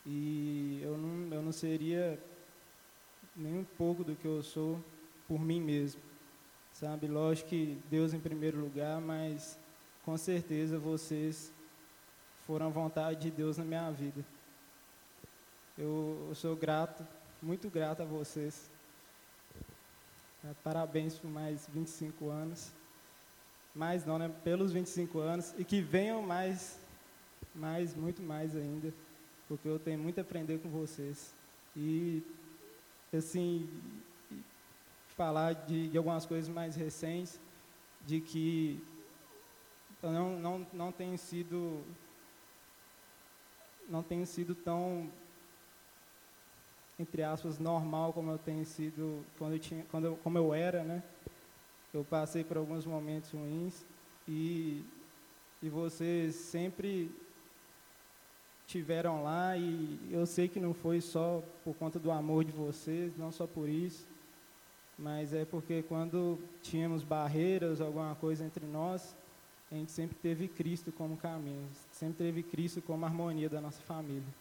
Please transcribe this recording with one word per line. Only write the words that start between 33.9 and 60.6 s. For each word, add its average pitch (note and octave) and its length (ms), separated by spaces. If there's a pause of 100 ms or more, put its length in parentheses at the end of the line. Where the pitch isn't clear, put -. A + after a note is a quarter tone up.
falar D#3+ 440
de, D#3+ 360
de D#3+ 100
algumas E3 260
coisas D#3+ 240
mais E3 260
recentes, E3 640 (680)
de D#3 120
que D#3+ 640 (1200)
eu E3 80
não, F3+ 280
não, F3+ 340
não F3+ 180
tenho F3+ 280
sido, E3+ 640 (2000)
não E3 120
tenho E3+ 240
sido F3 280
tão, F3 520 (1900)
entre D#3+ 240
aspas, D#3 360
normal D#3+ 560
como E3 160
eu D#3 80
tenho D#3 260
sido D#3 580 (140)
quando D#3 160
eu D#3+ 60
tinha, D#3+ 320
quando D#3+ 160
eu, E3 100
como E3+ 220
eu D#3+ 160
era, F3 280
né? E3+ 200 (920)
Eu D3 100
passei D#3 400
por D#3+ 140
alguns D#3 260
momentos D#3 460
ruins D#3 560 (420)
e, D#3+ 560 (760)
e D#3 80
vocês E3 640
sempre F3+ 760 (1600)
tiveram E3 560
lá, F3+ 340
e E3 420 (120)
eu E3+ 160
sei F3+ 200
que F3 140